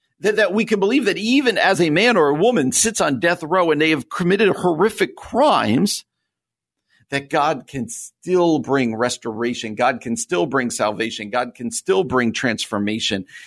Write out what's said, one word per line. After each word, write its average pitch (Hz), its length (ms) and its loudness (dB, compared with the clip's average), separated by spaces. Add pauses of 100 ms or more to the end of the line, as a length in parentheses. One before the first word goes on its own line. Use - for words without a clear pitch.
(200)
That, 208 160 0
that 202 160 2
we 214 120 2
can 214 160 0
believe 233 240 2
that 185 140 0
even 240 380 2
as 185 240 2
a 165 100 2
man 214 260 2
or 151 120 4
a 139 60 2
woman 165 380 2
sits - 280 -2
on 147 200 0
death 170 220 0
row 165 280 0
and 147 100 2
they 160 100 4
have 143 180 -2
committed 185 400 2
horrific 180 640 0
crimes, 175 880 2 (1080)
that 139 200 -6
God 147 380 -2
can 131 200 -8
still 170 720 0
bring 127 380 0
restoration, 117 800 -4
God 123 240 0
can 117 160 -6
still 175 280 -2
bring 127 260 -2
salvation, 107 600 -4
God 123 240 -4
can 120 160 -8
still 190 320 0
bring 123 300 0
transformation, 107 920 -4 (200)